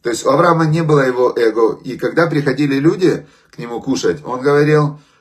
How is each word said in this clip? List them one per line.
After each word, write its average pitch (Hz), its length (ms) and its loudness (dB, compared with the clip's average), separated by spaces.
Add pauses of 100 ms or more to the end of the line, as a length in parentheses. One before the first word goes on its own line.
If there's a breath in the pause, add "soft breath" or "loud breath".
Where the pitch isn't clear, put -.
То 120 100 -6
есть 113 140 -4
у 131 60 2
Авраама 165 340 2
не 160 180 0
было 151 180 2
его 127 360 0
эго. 113 460 2
И 87 140 -10
когда 139 320 -2
приходили 143 480 0
люди 160 500 0 (240 soft breath)
к - 80 -20
нему 117 220 -10
кушать, 107 440 -2
он 127 160 -8
говорил: 147 600 2 (200 loud breath)